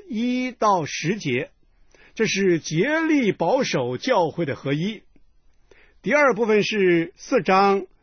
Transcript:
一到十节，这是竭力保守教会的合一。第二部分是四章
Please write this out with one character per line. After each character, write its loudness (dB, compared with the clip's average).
一 -4
到 0
十 -4
节， -4
这 -2
是 0
竭 0
力 2
保 0
守 -2
教 0
会 -6
的 -6
合 -4
一。 -4
第 -4
二 4
部 -2
分 4
是 2
四 0
章 2